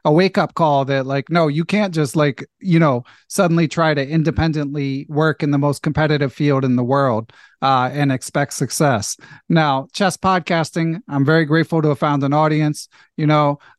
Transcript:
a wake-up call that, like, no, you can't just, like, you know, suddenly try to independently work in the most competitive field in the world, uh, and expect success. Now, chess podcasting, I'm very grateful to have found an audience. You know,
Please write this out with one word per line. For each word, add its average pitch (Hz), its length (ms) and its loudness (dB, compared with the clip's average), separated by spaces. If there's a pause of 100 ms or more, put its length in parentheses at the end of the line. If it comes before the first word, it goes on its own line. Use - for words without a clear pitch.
a 151 80 4
wake-up 180 420 2
call 143 320 2
that, 135 200 -2
like, 139 240 -4
no, 165 180 2
you 151 160 -2
can't 196 300 -2
just, 151 220 -2
like, 147 300 0 (120)
you 170 200 2
know, 135 260 2 (240)
suddenly 170 400 0
try 156 260 0
to 139 120 -2
independently 147 1040 -2
work 151 340 0
in 143 80 0
the 143 80 2
most 143 240 -2
competitive 147 500 0
field 143 320 0
in 127 120 0
the 123 80 -2
world, 123 480 0 (300)
uh, 131 300 0
and 143 180 0
expect 139 440 -4
success. 131 640 -2 (320)
Now, 147 440 0
chess 190 240 -2
podcasting, 165 920 -2
I'm 139 160 0
very 160 200 4
grateful 160 380 0
to 151 60 0
have 143 100 0
found 147 260 0
an 139 80 0
audience. 151 560 0 (280)
You 156 100 -2
know, 147 320 2 (200)